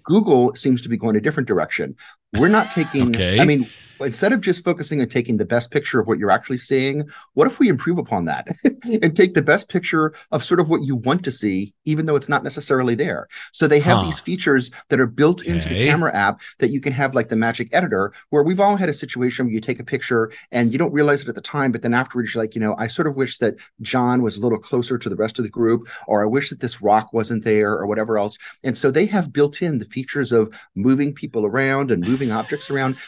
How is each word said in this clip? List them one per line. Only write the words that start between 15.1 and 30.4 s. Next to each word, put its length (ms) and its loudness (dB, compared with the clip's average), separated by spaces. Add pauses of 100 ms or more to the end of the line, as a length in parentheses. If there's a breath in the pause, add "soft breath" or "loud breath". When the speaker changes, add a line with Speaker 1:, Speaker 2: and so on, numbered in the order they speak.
Speaker 1:
into 260 -4
the 60 -4
Speaker 2:
Okay. 120 2
Speaker 1:
camera 260 2
app 280 0 (180 loud breath)
that 100 2
you 120 -4
can 120 -4
have, 220 -2
like 140 0
the 60 -2
Magic 360 -2
Editor, 400 0 (180 loud breath)
where 140 4
we've 160 0
all 160 4
had 140 0
a 40 -2
situation 520 -4
where 80 -2
you 80 -4
take 180 -6
a 40 -14
picture 480 -2 (200 loud breath)
and 200 2
you 60 -2
don't 160 0
realize 300 2
it 60 -8
at 60 -8
the 60 -12
time, 300 -2
but 100 -6
then 140 0
afterwards 400 -2
you're 80 -2
like, 120 -6
"You 60 -4
know, 160 0
I 100 -4
sort 200 -2
of 80 -4
wish 220 -2
that 180 0 (260 loud breath)
John 400 0
was 140 -2
a 60 -10
little 180 0
closer 380 -2
to 120 -8
the 60 -4
rest 240 -2
of 40 -2
the 60 -6
group," 380 0 (200 loud breath)
or, 140 2
"I 60 2
wish 220 -2
that 100 -12
this 220 -8
rock 320 2
wasn't 320 -2
there," 260 2
or 160 -2
whatever 300 -2
else. 200 -2 (280 loud breath)
And 120 -4
so 140 2
they 160 2
have 240 -2
built 300 0
in 180 0
the 60 -8
features 480 -4
of 200 2 (220 loud breath)